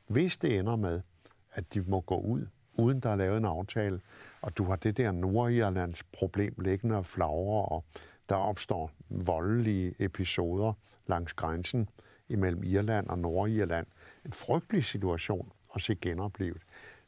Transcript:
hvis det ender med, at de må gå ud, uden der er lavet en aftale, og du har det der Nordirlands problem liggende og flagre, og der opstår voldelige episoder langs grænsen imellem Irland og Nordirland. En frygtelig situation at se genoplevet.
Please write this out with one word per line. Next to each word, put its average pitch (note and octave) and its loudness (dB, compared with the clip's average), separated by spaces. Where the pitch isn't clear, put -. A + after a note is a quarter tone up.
hvis E3 2
det A#2+ 2
ender A2 0
med, F#2 0
at - -8
de G2+ 0
må F#2 0
gå F2 0
ud, G#2 -2
uden B2+ 4
der A#2+ 0
er G#2 2
lavet G2 4
en A2+ 2
aftale, F#2+ -2
og - -6
du G#2 2
har F#2 2
det G#2 0
der A2+ 4
Nordirlands F#2+ 2
problem G2+ -2
liggende G2 2
og F#2 -2
flagre, F#2 0
og E2 -4
der G2+ 4
opstår F#2+ -2
voldelige F#2 0
episoder F#2+ 0
langs E2+ -2
grænsen F2+ -2
imellem F#2 0
Irland G#2 2
og F2+ -4
Nordirland. F2 0
En A#2+ -10
frygtelig E3 0
situation F#2 -2
at F#2 -4
se G#2+ 0
genoplevet. F2 -4